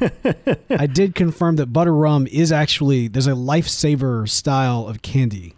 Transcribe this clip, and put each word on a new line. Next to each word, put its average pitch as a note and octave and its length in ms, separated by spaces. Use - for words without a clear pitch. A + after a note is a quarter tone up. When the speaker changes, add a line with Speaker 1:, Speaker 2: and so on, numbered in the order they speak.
Speaker 1:
<laughs> - 400
Speaker 2:
I D3+ 180
did F3 280
confirm E3+ 400
that C#3+ 120
butter D#3+ 280
rum D3+ 320
is D#3 240
actually, C#3 560
there's B2+ 200
a C#3 40
lifesaver C3 960
style B2+ 600
of G#2+ 140
candy G2+ 560